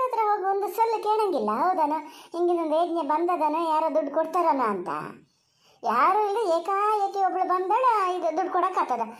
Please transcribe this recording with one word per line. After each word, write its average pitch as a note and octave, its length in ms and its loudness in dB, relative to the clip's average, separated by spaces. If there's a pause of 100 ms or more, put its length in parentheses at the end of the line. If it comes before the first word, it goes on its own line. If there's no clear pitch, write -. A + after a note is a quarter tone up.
ಹತ್ರ A#4+ 120 -2
ಹೋಗಿ G#4 380 0
ಒಂದು G4+ 200 -4
ಸೊಲ್ಲು A4+ 260 0
ಕೇಳಂಗಿಲ್ಲ, G4+ 480 0
ಹೌದನ? D4+ 420 0 (400)
ಹಿಂಗಿನೊಂದು E4+ 440 0
ಯೋಜನೆ E4+ 260 0
ಬಂದದನ, D4+ 540 0 (120)
ಯಾರೋ D#4 260 0
ದುಡ್ಡು C#4+ 200 0
ಕೊಡ್ತಾರನ D#4+ 460 2
ಅಂತ. G3+ 280 -2 (960)
ಯಾರು E4+ 420 4
ಇಲ್ದೆ G4+ 320 0
ಏಕಾಏಕಿ G4 600 0
ಒಬ್ಳು F#4 300 0
ಬಂದಳ, F#4+ 600 2
ಇದು E4+ 260 -2
ದುಡ್ಡು F4 160 -2
ಕೊಡಕ್ಕಾಗ್ತದ? F4+ 480 0 (200)